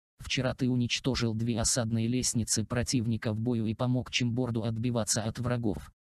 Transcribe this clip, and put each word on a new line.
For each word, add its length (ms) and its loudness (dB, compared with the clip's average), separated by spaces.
вчера 340 -2
ты 160 0
уничтожил 640 0
две 260 0
осадные 480 2
лестницы 560 0
противника 680 0
в 60 -2
бою 260 0
и 80 0
помог 360 0
Чимборду 540 0
отбиваться 600 0
от 160 -4
врагов. 520 -2